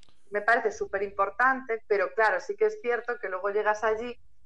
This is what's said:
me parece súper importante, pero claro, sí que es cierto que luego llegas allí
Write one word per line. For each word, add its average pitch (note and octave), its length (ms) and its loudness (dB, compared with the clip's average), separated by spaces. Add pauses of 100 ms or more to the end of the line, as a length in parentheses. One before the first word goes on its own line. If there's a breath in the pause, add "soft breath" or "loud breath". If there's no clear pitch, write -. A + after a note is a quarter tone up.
(320)
me G3+ 100 -2
parece A3+ 300 4
súper G3+ 320 -4
importante, A3+ 840 0
pero F#3+ 260 2
claro, G#3+ 260 4
sí G3+ 160 -6
que A3 120 2
es G#3+ 140 -6
cierto A#3+ 380 -2
que G#3 100 -4
luego F#3 200 -2
llegas G#3+ 340 0
allí A3+ 340 -2 (280)